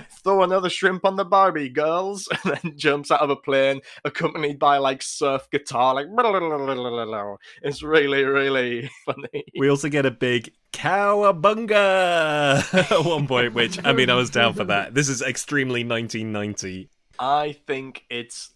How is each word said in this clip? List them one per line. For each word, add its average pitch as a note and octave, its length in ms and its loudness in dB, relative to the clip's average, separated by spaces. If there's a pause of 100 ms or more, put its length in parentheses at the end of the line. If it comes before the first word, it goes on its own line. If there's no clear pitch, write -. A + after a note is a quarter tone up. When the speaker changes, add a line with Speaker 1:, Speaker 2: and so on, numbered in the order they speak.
Speaker 1:
<laughs> - 160 -20
Speaker 2:
"Throw F#3+ 200 4
another F#3 260 0
shrimp F#3 360 -2
on G3 100 2
the G3 100 -2
Barbie, F3 440 2
girls," F3 640 -4
<laughs> - 80 -10
and E3 120 -2
then D3 220 -10
jumps D3 340 0
out D3+ 100 2
of D3 80 0
a C#3 60 2
plane, C3+ 460 0 (240)
accompanied D3 540 -4
by, C#3+ 180 4
like, C3+ 240 0
surf C3+ 500 -4
guitar, C3 440 0
like, C#3+ 120 -6
<laughs> C3 1500 -4
it's C#3 220 -8
really, C#3+ 400 4
really C3 760 0
<laughs> - 80 -18
funny. C#3+ 380 -8 (140)
Speaker 1:
We C#3 120 2
also C#3+ 200 0
get C#3+ 160 0
a C3 60 2
big B2 420 -2 (200)
"Cowabunga!" F#3+ 2000 2
<laughs> F#3 180 4
at D#3+ 140 4
one D3+ 220 0
point, B2 260 2
which, A#2 320 -2
I C#3 80 4
mean, B2+ 160 4
I B2 60 6
was B2 140 0
down A#2 240 2
for G#2 120 -4
that. G2+ 280 -2
This C#3 160 0
is B2 120 -4
extremely C3 640 -2
nineteen A2+ 480 -4
ninety. G2 580 -8 (300)
Speaker 2:
I D3 340 -2 (140)
think C3+ 420 -8
it's - 460 -12